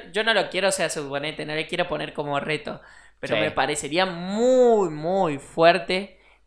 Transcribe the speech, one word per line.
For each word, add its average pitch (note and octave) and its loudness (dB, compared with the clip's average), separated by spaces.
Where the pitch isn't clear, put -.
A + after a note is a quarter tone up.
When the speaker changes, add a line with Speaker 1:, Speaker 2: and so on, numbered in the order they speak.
Speaker 1:
yo G3+ -2
no A3+ 2
lo F#3+ 2
quiero, F#3+ 0
o - 0
sea, E3+ 0
suponete, D3 -6
no D3+ -8
le D#3 -4
quiero F3 -2
poner D3+ -6
como C#3+ -4
reto. D3+ -6
Pero - -4
Speaker 2:
Sí. - 2
Speaker 1:
me D#3 0
parecería D3+ 0
muy, G#3 4
muy D#3 -2
fuerte F3+ 2